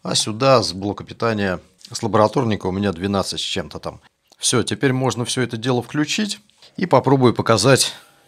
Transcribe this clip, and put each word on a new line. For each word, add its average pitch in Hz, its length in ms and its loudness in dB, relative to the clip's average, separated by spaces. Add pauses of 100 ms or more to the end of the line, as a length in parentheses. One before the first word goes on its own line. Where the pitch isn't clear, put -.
а 131 140 -6
сюда 120 480 2
с 92 80 -6
блока 95 320 -8
питания, 101 560 -2 (320)
с - 100 -10
лабораторника 107 640 2
у 90 40 -2
меня 98 220 -2
двенадцать 92 480 -4
с - 20 -6
чем-то - 360 -8
там. - 200 -12 (380)
Всё, 113 260 0
теперь 131 300 0
можно 123 320 -2
всё - 160 -4
это 120 160 -4
дело 123 240 -2
включить 151 580 -4 (380)
и 185 80 -2
попробую 131 480 4
показать, 117 600 2 (340)